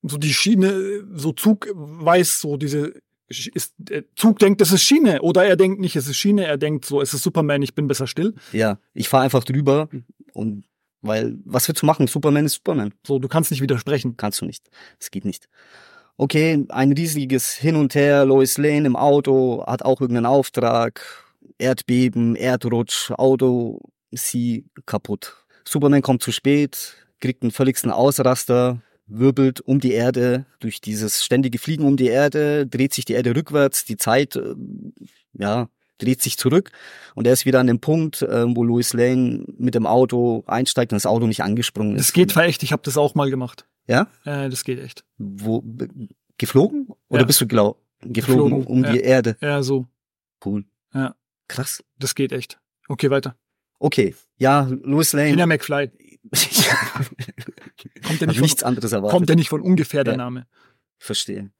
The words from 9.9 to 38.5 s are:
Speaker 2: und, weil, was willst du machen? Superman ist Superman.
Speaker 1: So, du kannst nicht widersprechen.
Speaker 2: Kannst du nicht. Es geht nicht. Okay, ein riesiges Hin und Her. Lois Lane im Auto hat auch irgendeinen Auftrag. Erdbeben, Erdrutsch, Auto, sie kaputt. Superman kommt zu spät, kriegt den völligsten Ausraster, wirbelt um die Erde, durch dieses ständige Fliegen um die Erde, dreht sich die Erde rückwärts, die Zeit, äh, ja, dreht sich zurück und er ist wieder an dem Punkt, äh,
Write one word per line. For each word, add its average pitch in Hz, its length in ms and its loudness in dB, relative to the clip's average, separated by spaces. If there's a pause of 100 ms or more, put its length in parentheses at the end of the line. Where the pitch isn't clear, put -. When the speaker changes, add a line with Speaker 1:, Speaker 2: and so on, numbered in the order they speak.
Speaker 2:
und, 104 320 -8 (380)
weil, 110 420 -4
was - 240 -2
willst 156 140 -4
du - 40 0
machen? 147 220 2
Superman 147 380 0
ist 143 80 -2
Superman. 107 400 -4 (120)
Speaker 1:
So, 139 140 -2
du 131 80 -6
kannst 160 240 0
nicht 135 100 -4
widersprechen. 131 540 -2
Speaker 2:
Kannst - 240 -6
du - 60 -6
nicht. - 240 -14 (320)
Es - 100 -16
geht 95 140 -10
nicht. - 240 -8 (640)
Okay, 151 540 0
ein 139 240 2
riesiges 143 640 -2
Hin 160 200 0
und 147 180 2
Her. 143 320 4
Lois 135 320 4
Lane 147 300 2
im 123 80 2
Auto 135 720 2
hat 120 160 -4
auch 131 160 2
irgendeinen 120 280 0
Auftrag. 120 760 0 (560)
Erdbeben, 123 800 0
Erdrutsch, 120 760 -2
Auto, 123 680 2 (320)
sie 120 540 -4 (200)
kaputt. - 500 -8 (300)
Superman 143 360 4
kommt 131 200 0
zu - 120 -6
spät, 143 640 -2 (260)
kriegt 123 220 -4
den 117 80 0
völligsten 131 400 0
Ausraster, 123 880 2 (240)
wirbelt 127 560 2
um 135 180 0
die 127 140 0
Erde, 123 540 0 (120)
durch - 220 -8
dieses 107 420 -4
ständige 123 360 0
Fliegen 156 260 -4
um 139 120 4
die 127 100 2
Erde, 147 600 2
dreht 131 260 -2
sich - 120 -8
die 113 80 -4
Erde 120 220 0
rückwärts, 143 500 0
die 113 100 -8
Zeit, 127 400 0
äh, - 200 -8 (800)
ja, 110 360 -4 (300)
dreht 127 220 0
sich - 160 -4
zurück 160 340 2 (420)
und 113 120 -6
er 120 60 6
ist - 140 2
wieder 131 160 4
an 127 60 4
dem 117 120 2
Punkt, 160 440 -2
äh, 117 200 0 (100)